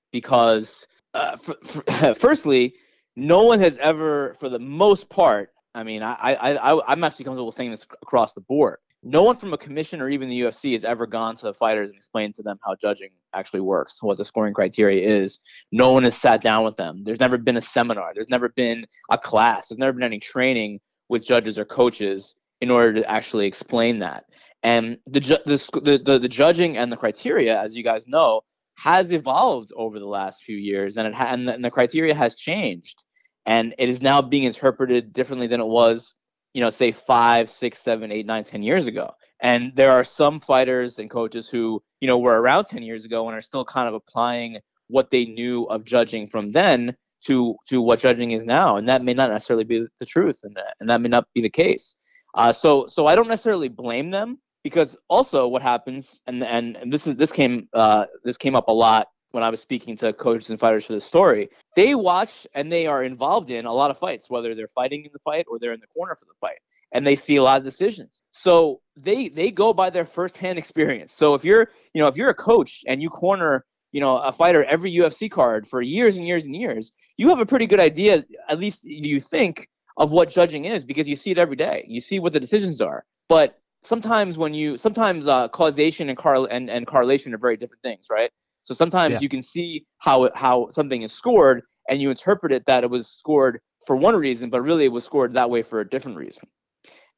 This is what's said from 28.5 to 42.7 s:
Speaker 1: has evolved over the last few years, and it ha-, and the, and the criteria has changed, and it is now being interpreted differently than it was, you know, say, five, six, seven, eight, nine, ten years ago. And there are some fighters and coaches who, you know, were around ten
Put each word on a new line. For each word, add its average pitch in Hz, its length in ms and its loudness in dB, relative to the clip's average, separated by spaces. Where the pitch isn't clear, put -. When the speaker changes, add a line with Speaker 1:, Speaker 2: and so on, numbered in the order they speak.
Speaker 1:
has 175 380 2
evolved 139 640 -2
over 110 240 -8
the 101 60 -12
last 98 360 -8
few 110 140 -12
years, 101 400 -6
and 110 100 -4
it 107 80 -8
ha-, 120 160 -4
and 123 160 -4
the, 120 80 -4
and 123 100 -8
the 120 60 -4
criteria 156 460 0
has 120 180 0
changed, 147 720 -8
and 113 320 0
it 127 100 0
is 123 140 -4
now 139 180 4
being 135 220 0
interpreted 123 720 -2
differently 127 340 -6
than 117 140 -2
it 113 60 -4
was, 117 480 2
you 131 60 -6
know, 117 100 0
say, 120 200 0
five, 117 580 2
six, - 360 -10
seven, 110 260 -4
eight, 107 160 -6
nine, 110 160 -4
ten 104 200 -12
years 139 260 0
ago. 107 240 -8
And 123 360 0
there 135 160 6
are 127 100 6
some 151 380 0
fighters 127 580 0
and 107 100 -12
coaches 117 400 -8
who, 113 320 -4
you 135 80 -2
know, 123 100 4
were 120 220 4
around 127 240 4
ten 120 180 -14